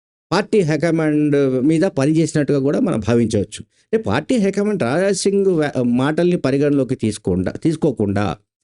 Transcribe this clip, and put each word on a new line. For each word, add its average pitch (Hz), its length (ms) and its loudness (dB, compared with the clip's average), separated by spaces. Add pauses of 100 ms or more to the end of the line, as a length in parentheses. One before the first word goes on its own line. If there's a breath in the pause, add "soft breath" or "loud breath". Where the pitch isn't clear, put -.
(320)
పార్టీ 208 280 2
హైకమాండ్ 151 1000 0
మీద 160 200 2
పనిచేసినట్టుగా 151 760 0
కూడా 143 220 0
మనం 175 200 -2
భావించవచ్చు. 110 600 0
అంటే - 380 -8
పార్టీ 220 380 -2
హైకమాండ్ 202 460 0
రాజా 165 300 0
సింగ్ 196 340 0
వ్య-, 151 360 0
మాటల్ని 151 540 2
పరిగణలోకి 139 580 0
తీసుకోకుండా, 95 560 -2
తీసుకోకుండా 104 840 -2 (280)